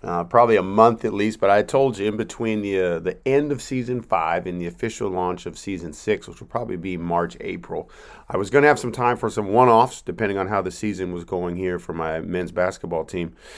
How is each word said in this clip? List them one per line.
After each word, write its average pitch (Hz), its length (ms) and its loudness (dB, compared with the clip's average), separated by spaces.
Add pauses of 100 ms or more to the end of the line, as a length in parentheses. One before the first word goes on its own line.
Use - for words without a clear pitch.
uh, 87 220 -2
probably 117 320 6
a 95 40 6
month 110 440 4
at 107 80 -2
least, 107 260 -2
but 98 100 4
I 104 140 6
told 135 340 0
you 101 80 -2
in 107 120 -2
between 110 440 -4
the, 98 200 0
uh, 87 180 0
the 87 260 -4
end 143 280 2
of 131 80 -8
season 123 400 -4
five 87 440 0
and 87 140 -6
the 85 80 -4
official 107 420 -6
launch 90 360 -4
of - 120 -10
season 87 360 -10
six, - 340 -4
which 87 140 -16
will - 60 -16
probably 113 280 -6
be 90 220 -6
March, 85 420 -2
April, 87 500 -10 (380)
I - 80 -8
was 98 140 -2
gonna 143 180 6
have 147 100 6
some 120 140 -6
time 120 240 0
for 113 140 -2
some 101 240 -4
one-offs, 120 480 6
depending 98 360 -4
on 95 120 -2
how 101 120 0
the 92 80 -4
season 92 440 -6
was 87 100 -8
going 87 320 -4
here 90 240 -4
for - 140 -12
my 80 260 -4
men's 87 320 -4
basketball 87 540 -4
team. 87 320 -8 (200)